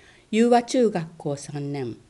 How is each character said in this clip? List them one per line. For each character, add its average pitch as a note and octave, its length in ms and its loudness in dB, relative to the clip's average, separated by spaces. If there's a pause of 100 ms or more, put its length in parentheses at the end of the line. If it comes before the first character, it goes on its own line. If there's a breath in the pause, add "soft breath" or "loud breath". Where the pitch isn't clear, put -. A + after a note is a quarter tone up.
(300 soft breath)
裕 A3+ 180 4
和 A#3+ 140 6
中 A#3+ 280 2
学 E3+ 260 -6
校 C#3+ 200 -6
三 C#3+ 360 -10
年 B2 240 -8 (140)